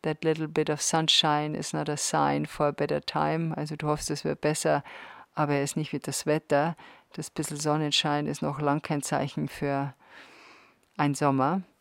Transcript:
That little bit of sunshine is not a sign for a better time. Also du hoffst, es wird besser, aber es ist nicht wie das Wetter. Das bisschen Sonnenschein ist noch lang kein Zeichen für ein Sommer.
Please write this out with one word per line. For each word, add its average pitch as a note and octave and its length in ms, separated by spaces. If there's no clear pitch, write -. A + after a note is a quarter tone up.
That D#3 200
little D#3+ 240
bit D#3 220
of D3 120
sunshine D3+ 760
is D#3 160
not D3+ 160
a D3 80
sign D3 480
for D3+ 220
a D3 40
better D3 300
time. D#3+ 540
Also D3+ 200
du D3+ 120
hoffst, D3+ 220
es D3 140
wird D3+ 180
besser, D3+ 420
aber D3 220
es C#3+ 160
ist - 60
nicht D3+ 160
wie C#3 60
das - 260
Wetter. D3+ 500
Das - 160
bisschen D3+ 280
Sonnenschein D3 720
ist D3 140
noch D3 180
lang D3 220
kein D3 200
Zeichen C#3+ 460
für C#3 460
ein D3 180
Sommer. C#3+ 460